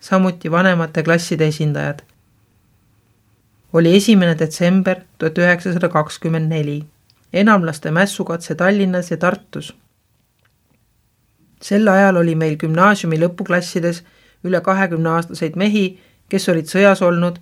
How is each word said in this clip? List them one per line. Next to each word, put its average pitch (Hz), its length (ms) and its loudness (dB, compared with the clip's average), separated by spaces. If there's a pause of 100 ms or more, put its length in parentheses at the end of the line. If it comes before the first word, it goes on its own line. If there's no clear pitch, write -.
samuti 185 500 -2
vanemate 170 520 0
klasside 165 500 0
esindajad. 147 480 -4 (1700)
Oli 170 240 4
esimene 190 420 4
detsember 180 640 0 (140)
tuhat 160 200 -4
üheksasada 175 500 0
kakskümmend 160 600 -4
neli, 147 320 -4 (520)
enamlaste 175 580 0
mässukatse 170 640 -4
Tallinnas 180 560 0
ja 165 60 -4
Tartus. - 600 -6 (1800)
Sel 208 280 2
ajal 190 280 4
oli 170 180 2
meil 160 220 -2
gümnaasiumi 165 640 2
lõpuklassides 175 840 -2 (420)
üle 175 200 0
kahekümne 180 480 0
aastaseid 165 480 -4
mehi, 202 400 0 (280)
kes 190 200 -2
olid 160 240 -2
sõjas 190 320 4
olnud 175 380 0